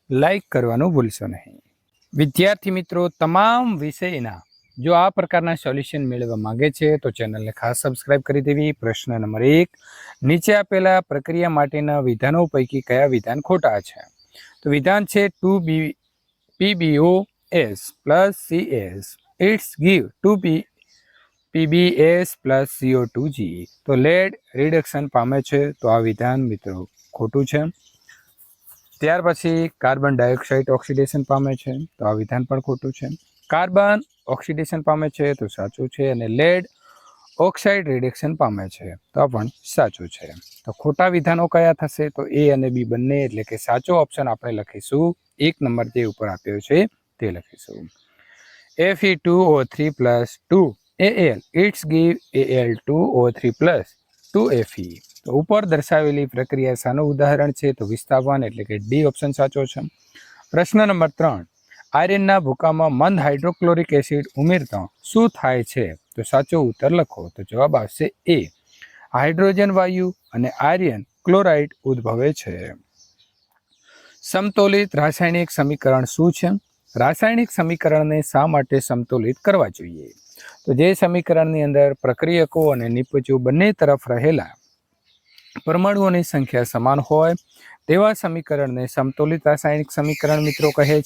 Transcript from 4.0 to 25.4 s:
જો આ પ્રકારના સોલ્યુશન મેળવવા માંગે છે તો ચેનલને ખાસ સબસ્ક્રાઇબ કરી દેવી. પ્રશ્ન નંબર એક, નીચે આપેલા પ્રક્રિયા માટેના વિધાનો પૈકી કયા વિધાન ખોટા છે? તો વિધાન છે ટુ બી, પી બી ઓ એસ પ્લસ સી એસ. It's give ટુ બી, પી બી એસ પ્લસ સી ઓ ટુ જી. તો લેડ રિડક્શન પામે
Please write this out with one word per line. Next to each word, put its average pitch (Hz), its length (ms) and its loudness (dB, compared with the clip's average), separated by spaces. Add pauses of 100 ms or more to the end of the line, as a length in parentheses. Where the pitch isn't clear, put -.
જો 165 140 2
આ 185 200 4
પ્રકારના 170 460 -2
સોલ્યુશન 139 480 -4
મેળવવા 117 340 -6
માંગે 120 320 0
છે 156 100 0 (140)
તો 131 160 -4
ચેનલને 110 420 -8
ખાસ 120 280 -4
સબસ્ક્રાઇબ 139 400 0
કરી 139 180 0
દેવી. 147 260 0 (100)
પ્રશ્ન 113 340 -4
નંબર 107 320 -4
એક, 160 220 4 (580)
નીચે 170 280 2
આપેલા 190 440 2 (120)
પ્રક્રિયા 165 460 -2
માટેના 147 400 0 (100)
વિધાનો 131 320 0 (140)
પૈકી 131 340 -2
કયા 131 260 2
વિધાન 120 340 -2
ખોટા 151 400 0
છે? - 180 -20 (560)
તો 147 120 -2
વિધાન 185 380 2
છે 202 180 2
ટુ 185 220 -2 (140)
બી, 160 200 -2 (760)
પી 202 200 2
બી 156 180 2 (120)
ઓ - 20 4 (500)
એસ 104 220 -6 (200)
પ્લસ 185 440 2
સી 170 180 -2 (140)
એસ. 95 300 -10 (380)
It's 214 200 0 (160)
give 170 260 2
ટુ - 220 0 (120)
બી, 160 180 0 (920)
પી 160 180 2
બી 175 180 4 (140)
એસ 175 260 2 (120)
પ્લસ 135 340 0
સી 131 240 0
ઓ - 40 -2
ટુ 120 200 -4 (100)
જી. 87 320 -8 (180)
તો 135 200 2
લેડ 185 340 0 (220)
રિડક્શન 151 560 -2
પામે 127 220 0 (100)